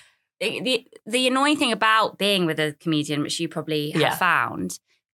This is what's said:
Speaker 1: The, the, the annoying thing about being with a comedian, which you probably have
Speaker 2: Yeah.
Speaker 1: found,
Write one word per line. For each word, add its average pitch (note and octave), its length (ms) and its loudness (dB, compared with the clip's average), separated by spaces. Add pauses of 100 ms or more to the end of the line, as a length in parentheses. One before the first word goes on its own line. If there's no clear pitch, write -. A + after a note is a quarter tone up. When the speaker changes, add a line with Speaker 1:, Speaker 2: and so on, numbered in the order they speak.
(400)
Speaker 1:
The, F#3+ 200 -4
the, A#3+ 280 -2 (180)
the B3+ 220 0
annoying C#4 280 2
thing C#4 160 0
about A3 460 2
being G3 280 2
with D#3 120 -2
a D3+ 220 -2
comedian, D3 420 0
which - 180 -4
you E3 80 -2
probably D3+ 440 -4
have D#3+ 100 0
Speaker 2:
Yeah. C#3 140 2
Speaker 1:
found, E3+ 640 0 (340)